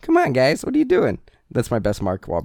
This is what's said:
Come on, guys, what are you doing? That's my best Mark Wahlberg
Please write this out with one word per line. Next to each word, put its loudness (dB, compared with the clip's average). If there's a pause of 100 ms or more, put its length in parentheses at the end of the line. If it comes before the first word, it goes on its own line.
Come 2
on, 2
guys, 2
what -4
are 2
you 2
doing? 2 (320)
That's -2
my 0
best -2
Mark -4
Wahlberg -4